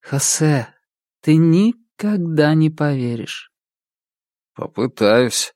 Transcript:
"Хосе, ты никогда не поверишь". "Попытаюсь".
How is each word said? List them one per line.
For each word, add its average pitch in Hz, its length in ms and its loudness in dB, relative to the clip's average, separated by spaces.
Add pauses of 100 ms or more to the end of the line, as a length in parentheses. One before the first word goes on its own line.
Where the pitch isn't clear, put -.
"Хосе, 139 680 -2 (520)
ты 156 160 2
никогда 165 1160 0
не 156 160 2
поверишь". 131 800 -6 (1040)
"Попытаюсь". 113 1000 -2